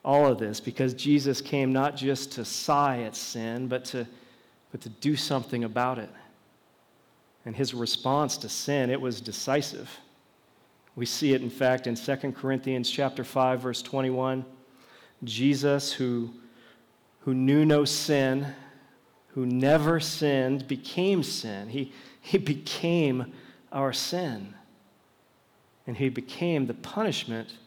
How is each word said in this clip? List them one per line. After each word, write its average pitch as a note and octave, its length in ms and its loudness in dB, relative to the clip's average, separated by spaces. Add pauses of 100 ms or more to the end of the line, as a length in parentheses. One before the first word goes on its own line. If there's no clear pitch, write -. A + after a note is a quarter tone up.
All C#3+ 220 6
of B2 140 4
this G#2+ 200 -4
because B2+ 360 -2
Jesus C#3 460 2
came C3+ 300 0
not C3+ 240 2
just C3 380 -2
to A#2+ 100 -8
sigh C#3 600 2
at A2 120 -8
sin, A#2 520 -6
but B2+ 180 -4
to, A#2+ 220 -6 (640)
but C3 100 -10
to - 80 -12
do C#3 260 0
something B2+ 480 -2
about A#2+ 360 0
it. G#2+ 100 -10 (1400)
And A2+ 100 -8
his C3 200 -2
response C3 600 0
to A2 120 -10
sin, C#3 400 0
it C3+ 100 0
was A#2+ 220 -4
decisive. C3+ 680 -4 (1040)
We A#2+ 100 -4
see C#3 280 2
it, C3 100 4
in A#2+ 80 -6
fact, B2+ 340 2
in A#2+ 100 0
Second C3+ 400 -4
Corinthians C3 540 -2
chapter C3+ 340 -2
five, B2+ 380 2
verse B2 220 -4
twenty-one. C3 600 -2 (800)
Jesus, C3+ 680 2
who, A#2+ 380 -2 (880)
who C3 160 -2
knew C#3 280 6
no D3 220 8
sin, C#3 600 2 (880)
who C3 100 -2
never D3 540 4
sinned, C#3 680 0
became F3+ 540 0
sin. G#2 480 -6
He, C3 240 -6 (280)
he - 180 0
became D3 920 0 (380)
our C#3+ 220 -2
sin. A#2 640 -6 (1300)
And A#2+ 100 -8
he C3+ 140 0
became C#3 560 -2
the A#2 80 -4
punishment A#2 840 -4 (120)